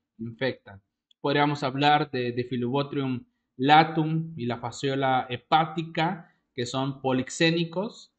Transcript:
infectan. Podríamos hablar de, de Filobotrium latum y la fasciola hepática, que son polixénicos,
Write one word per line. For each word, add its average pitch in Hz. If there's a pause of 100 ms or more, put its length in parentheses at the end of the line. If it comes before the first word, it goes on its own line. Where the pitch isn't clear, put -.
(180)
infectan. 113 (400)
Podríamos 147
hablar 143
de, 123
de 120
Filobotrium 131 (320)
latum 160
y 117
la 117
fasciola 131
hepática, 160 (240)
que 120
son 139
polixénicos, 165